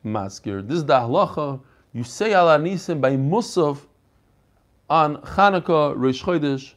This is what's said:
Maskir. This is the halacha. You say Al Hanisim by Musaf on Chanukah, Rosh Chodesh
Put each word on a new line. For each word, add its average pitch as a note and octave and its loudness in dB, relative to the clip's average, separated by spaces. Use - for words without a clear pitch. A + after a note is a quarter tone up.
Maskir. G2 -6
This D#3 -4
is D#3 -4
the D3 4
halacha. C#3 0
You A#2+ -8
say G#3 -4
Al E3+ 6
Hanisim E3 -4
by C3 2
Musaf C#3+ 0
on D3+ 2
Chanukah, E3+ 2
Rosh C3 0
Chodesh D3 -2